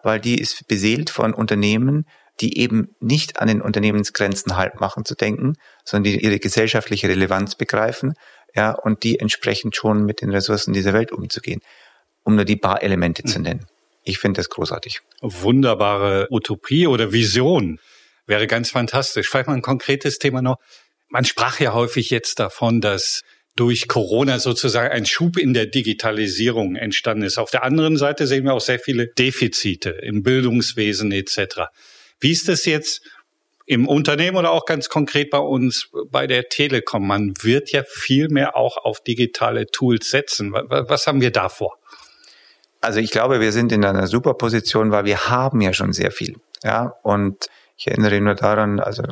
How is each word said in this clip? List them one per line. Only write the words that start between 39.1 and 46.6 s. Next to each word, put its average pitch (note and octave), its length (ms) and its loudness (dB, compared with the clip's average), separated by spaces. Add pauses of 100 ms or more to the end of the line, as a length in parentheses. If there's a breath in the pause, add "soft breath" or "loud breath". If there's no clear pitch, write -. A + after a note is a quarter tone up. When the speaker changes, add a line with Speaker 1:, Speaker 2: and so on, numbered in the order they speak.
Speaker 2:
Tools A#2+ 420 0
setzen. C3 420 -2
Wa-, G#2+ 160 -2
wa-, C3+ 220 0
was D3 180 0
haben C#3 140 2
wir B2 100 2
da F#2 180 0
vor? - 280 -6 (1040 loud breath)
Speaker 1:
Also G#2+ 180 0
ich A2 100 -2
glaube, B2 300 2
wir A2 120 2
sind A#2 200 2
in G#2 140 4
einer F#2+ 220 2
super A#2+ 280 2
Position, A2 560 0
weil G2+ 140 2
wir G2+ 240 0
haben B2+ 320 2
ja F#2 120 2
schon G2 200 -2
sehr - 180 0
viel. - 240 -8 (280)